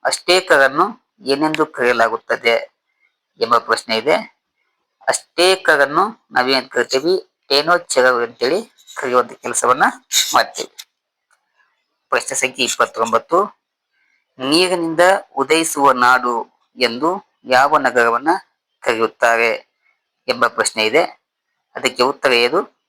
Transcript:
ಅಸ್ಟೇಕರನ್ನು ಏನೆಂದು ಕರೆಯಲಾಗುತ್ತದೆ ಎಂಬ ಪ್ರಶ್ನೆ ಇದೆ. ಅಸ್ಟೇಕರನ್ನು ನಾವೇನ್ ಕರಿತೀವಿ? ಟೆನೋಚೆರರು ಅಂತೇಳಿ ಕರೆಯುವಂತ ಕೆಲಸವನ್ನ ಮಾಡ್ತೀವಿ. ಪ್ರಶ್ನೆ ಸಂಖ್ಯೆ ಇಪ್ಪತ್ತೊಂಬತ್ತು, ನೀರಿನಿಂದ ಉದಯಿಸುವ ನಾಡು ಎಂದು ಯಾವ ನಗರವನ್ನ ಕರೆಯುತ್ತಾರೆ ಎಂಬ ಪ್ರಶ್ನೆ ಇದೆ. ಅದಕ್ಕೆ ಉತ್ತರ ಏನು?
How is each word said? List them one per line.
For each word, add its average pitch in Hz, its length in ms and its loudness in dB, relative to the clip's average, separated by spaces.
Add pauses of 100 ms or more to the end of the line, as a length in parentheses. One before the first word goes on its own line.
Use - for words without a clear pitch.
ಅಸ್ಟೇಕರನ್ನು 175 1000 0 (220)
ಏನೆಂದು 151 400 0
ಕರೆಯಲಾಗುತ್ತದೆ 117 1040 -2 (680)
ಎಂಬ 117 160 2
ಪ್ರಶ್ನೆ 113 400 -2
ಇದೆ. 151 440 -2 (680)
ಅಸ್ಟೇಕರನ್ನು 165 1200 0
ನಾವೇನ್ 127 380 -2
ಕರಿತೀವಿ? 135 600 -2 (200)
ಟೆನೋಚೆರರು 139 760 2
ಅಂತೇಳಿ 135 480 -4 (240)
ಕರೆಯುವಂತ 123 360 0
ಕೆಲಸವನ್ನ 123 520 -2 (500)
ಮಾಡ್ತೀವಿ. - 420 -4 (1300)
ಪ್ರಶ್ನೆ - 280 -4
ಸಂಖ್ಯೆ 127 280 -4
ಇಪ್ಪತ್ತೊಂಬತ್ತು, 113 920 -2 (800)
ನೀರಿನಿಂದ 165 600 -2 (360)
ಉದಯಿಸುವ 143 560 0
ನಾಡು 123 720 0 (140)
ಎಂದು 127 480 -4 (180)
ಯಾವ 135 340 2
ನಗರವನ್ನ 120 520 0 (500)
ಕರೆಯುತ್ತಾರೆ 113 880 -2 (600)
ಎಂಬ 123 200 0
ಪ್ರಶ್ನೆ - 380 -2
ಇದೆ. 151 180 2 (720)
ಅದಕ್ಕೆ 123 280 -2
ಉತ್ತರ 139 280 0
ಏನು? 123 580 -2